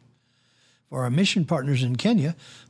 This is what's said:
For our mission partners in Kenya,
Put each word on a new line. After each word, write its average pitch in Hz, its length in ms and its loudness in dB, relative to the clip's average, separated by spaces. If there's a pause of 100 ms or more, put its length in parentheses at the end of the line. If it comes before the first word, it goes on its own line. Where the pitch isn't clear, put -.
(880)
For 131 140 -4
our 120 60 0
mission 175 340 2
partners 135 400 0
in 123 120 -2
Kenya, 170 400 0 (340)